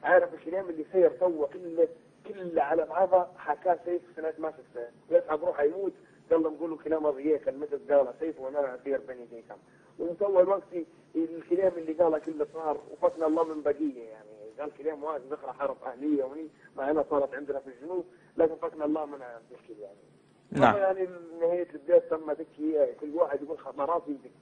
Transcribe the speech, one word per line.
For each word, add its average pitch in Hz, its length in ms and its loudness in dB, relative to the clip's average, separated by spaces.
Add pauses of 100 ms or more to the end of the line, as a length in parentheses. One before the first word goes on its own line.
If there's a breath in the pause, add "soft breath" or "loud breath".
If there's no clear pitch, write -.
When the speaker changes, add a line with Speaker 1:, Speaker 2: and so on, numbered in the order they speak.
Speaker 1:
عارف 175 320 6
الكلام 180 340 -6
اللي 160 240 -6
سير 180 280 6
سوى 165 320 2
كله، 165 360 0 (400)
كله 180 340 -2
على 156 220 2
بعضه 180 420 4 (100)
حكاه 165 480 0
سيف 175 180 -2 (140)
سنة 160 220 -6
ما 156 120 -4
سكته. 123 360 -12 (240)
يسحب 160 340 2
روحه 147 180 0
يموت، 175 300 0 (380 loud breath)
قال 165 120 6
لهم: 156 120 0
"قولوا 160 300 -6
كلام 156 220 0
هذا 147 300 2
كان 135 220 -4
مثل 143 360 -2
قال 127 260 6
سيف 156 200 -6
وأنا 131 340 -4
أسير 131 340 -4
بني 123 160 -14
ديكم". 113 320 -18 (420 soft breath)
ومسوى 180 440 2
الوقت 190 200 4 (540 loud breath)
الكلام 165 600 0
اللي 160 160 -6
قاله 156 260 2
كله 151 360 -6
صار، 156 220 -4 (140)
وفكنا 165 360 0
الله 160 180 2
من 156 180 -6
بقية، 143 480 -2
يعني، 107 500 -18
قال 147 180 -8
كلام 147 260 -6
واحد: 151 160 -4 (100)
"ذكرى 139 280 -10
حرب 135 180 -4 (100)
أهلية"، 135 380 0
وني 151 240 -8 (280 loud breath)
مع 139 140 -2
أنها 156 200 2
صارت 139 240 0
عندنا 139 240 -6
في 135 80 -12
الجنوب، 160 380 -8 (320 loud breath)
لكن 160 260 2
فكنا 156 220 -6
الله 151 220 -2
منها 127 340 -14 (100)
بشكل، 117 300 -20
يعني. 101 160 -16 (560)
Speaker 2:
نعم. 147 220 6
Speaker 1:
أما، 208 40 2
يعني، 190 300 2 (320)
نهاية 175 340 0
البلاد 151 260 6
تم 160 320 -4
تكي، 151 540 -2 (140)
كل 151 140 -10
واحد 143 280 0
يقول: 147 160 -10
"خطرات 143 500 -4
يدك". 127 220 -10 (120)